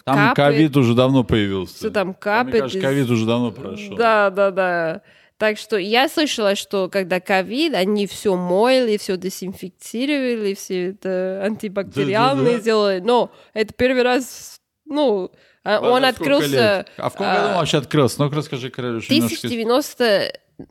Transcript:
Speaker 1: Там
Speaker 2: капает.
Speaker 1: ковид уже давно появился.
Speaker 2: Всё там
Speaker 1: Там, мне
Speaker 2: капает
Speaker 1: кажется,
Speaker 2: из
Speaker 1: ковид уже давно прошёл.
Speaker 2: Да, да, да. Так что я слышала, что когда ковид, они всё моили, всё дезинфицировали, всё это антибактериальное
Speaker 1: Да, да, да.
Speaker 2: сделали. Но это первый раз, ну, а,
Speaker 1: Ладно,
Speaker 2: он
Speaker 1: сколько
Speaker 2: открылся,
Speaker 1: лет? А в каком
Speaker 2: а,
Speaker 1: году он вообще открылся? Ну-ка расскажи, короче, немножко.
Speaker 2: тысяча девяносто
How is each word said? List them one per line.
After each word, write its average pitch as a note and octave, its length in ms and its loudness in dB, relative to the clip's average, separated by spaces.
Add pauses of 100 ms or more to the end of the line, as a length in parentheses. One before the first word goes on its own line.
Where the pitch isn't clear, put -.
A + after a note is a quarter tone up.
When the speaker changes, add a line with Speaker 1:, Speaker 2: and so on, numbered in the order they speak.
Speaker 1:
Там C3 120 0 (200)
Speaker 2:
капает. - 0 -
Speaker 1:
ковид D3 420 4
уже A#2+ 180 4
давно C3 280 4
появился. G2 540 -2
Speaker 2:
Всё G#3+ 120 -6
там - 40 -12
Speaker 1:
Там, G3 140 -2
мне F#3+ 120 -10
Speaker 2:
капает G#3+ 440 0
Speaker 1:
кажется, C3 140 -4
Speaker 2:
из F#3+ 60 -4
Speaker 1:
ковид C#3 260 2
уже A2+ 160 2
давно A#2 260 0
прошёл. G3+ 440 -12
Speaker 2:
Да, G#3 360 4
да, G3 200 2
да. F3 500 -2 (360)
Так G#3+ 220 0
что - 180 -4
я A3+ 320 0
слышала, A#3+ 460 0
что F#3+ 340 -4
когда F#3 320 -2
ковид, G#3 540 -2
они G3+ 320 0
всё - 280 -2
моили, G#3+ 600 2
всё G3+ 200 -4
дезинфицировали, G#3+ 1400 -4
всё F3+ 340 -4
это F#3+ 560 -4
антибактериальное G#3+ 960 0
Speaker 1:
Да, B3 80 4
да, A#3+ 40 0
да. A#3 40 -4
Speaker 2:
сделали. G#3 400 0
Но G#3+ 320 0 (220)
это G#3+ 200 -2
первый B3+ 300 2
раз, B3 560 -2 (260)
ну, C4+ 440 0 (340)
а, G#3 160 0
Speaker 1:
Ладно, - 100 2
Speaker 2:
он B3 120 4
Speaker 1:
сколько C4 80 4
Speaker 2:
открылся, C#4+ 380 0 (320)
Speaker 1:
лет? - 180 -12
А - 120 -4
в - 40 -10
каком G3 140 -4
Speaker 2:
а, F#3+ 80 0
Speaker 1:
году - 140 0
он F#3+ 60 -2
вообще D#3+ 220 0
открылся? C#3+ 460 2
Ну-ка C#3+ 120 -2
расскажи, C3 360 -6
короче, A#2+ 420 -4
немножко. B3+ 240 2
Speaker 2:
тысяча - 100 -6
девяносто A#3 840 0 (380)